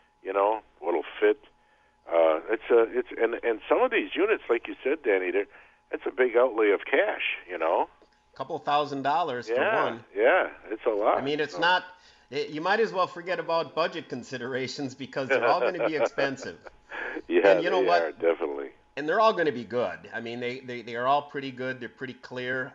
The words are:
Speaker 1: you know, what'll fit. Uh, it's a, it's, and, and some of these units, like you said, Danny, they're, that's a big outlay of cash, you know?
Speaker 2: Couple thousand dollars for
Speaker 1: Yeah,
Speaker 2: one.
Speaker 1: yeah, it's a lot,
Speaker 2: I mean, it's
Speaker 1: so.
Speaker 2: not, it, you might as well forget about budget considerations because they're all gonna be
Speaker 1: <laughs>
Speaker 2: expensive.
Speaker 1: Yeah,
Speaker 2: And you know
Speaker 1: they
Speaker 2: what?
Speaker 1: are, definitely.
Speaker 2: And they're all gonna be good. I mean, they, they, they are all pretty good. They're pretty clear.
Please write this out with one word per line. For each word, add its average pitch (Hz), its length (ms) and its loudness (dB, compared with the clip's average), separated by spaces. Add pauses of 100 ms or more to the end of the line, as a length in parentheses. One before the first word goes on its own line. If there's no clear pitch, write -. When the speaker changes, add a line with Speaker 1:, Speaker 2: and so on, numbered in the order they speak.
(240)
Speaker 1:
you 95 100 -6
know, 104 280 2 (180)
what'll 80 240 -2 (160)
fit. 107 180 6 (760)
Uh, 80 280 6 (100)
it's 110 220 -2
a, 117 100 8 (160)
it's, 123 100 -4 (140)
and, 117 220 2
and 113 260 -2
some 160 120 4
of 254 100 2
these 120 240 -2
units, 196 340 0
like 117 180 0
you 101 160 -10
said, 143 200 -2
Danny, 95 260 2
they're, 98 160 0 (460)
that's - 160 -10
a 123 40 -4
big 123 240 2
outlay 113 360 4
of 92 140 4
cash, - 520 0 (120)
you 90 80 -8
know? 87 300 2 (460)
Speaker 2:
Couple 147 240 -8
thousand 143 460 0
dollars 139 440 0
for 113 140 -2
Speaker 1:
Yeah, 202 240 2
Speaker 2:
one. 117 180 -6 (120)
Speaker 1:
yeah, 131 340 4 (200)
it's 107 180 -8
a - 20 2
lot, 110 300 2
Speaker 2:
I - 20 -4
mean, 147 180 -2
it's 147 140 -4
Speaker 1:
so. 175 60 -10
Speaker 2:
not, 180 240 2 (480)
it, 143 180 -4
you 151 100 -8
might 190 200 0
as 208 120 2
well 180 160 0
forget 175 320 -6
about 160 360 -2
budget 170 340 -2
considerations 127 880 -6
because 135 340 -6
they're 120 160 2
all 143 140 4
gonna 117 280 0
be 156 80 -2
Speaker 1:
<laughs> 139 60 0
Speaker 2:
expensive. 135 560 -2 (720)
Speaker 1:
Yeah, 196 240 6
Speaker 2:
And 85 120 4
you 90 60 0
know 180 120 2
Speaker 1:
they - 60 2
Speaker 2:
what? 87 140 4
Speaker 1:
are, 78 120 -2
definitely. 73 560 -2 (280)
Speaker 2:
And 147 100 -6
they're 180 120 0
all 220 140 6
gonna 170 180 0
be 120 120 -8
good. 92 500 -4
I 113 80 -6
mean, 117 180 -8
they, 123 220 -6
they, 123 200 -12
they 117 140 -12
are 120 120 -2
all 143 140 4
pretty 139 300 -10
good. 127 280 -8
They're 117 100 -10
pretty 127 260 -12
clear. 127 600 -8